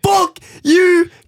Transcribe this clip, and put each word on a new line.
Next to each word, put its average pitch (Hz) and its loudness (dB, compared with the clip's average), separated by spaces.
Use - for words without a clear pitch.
Fuck 392 -2
you 339 0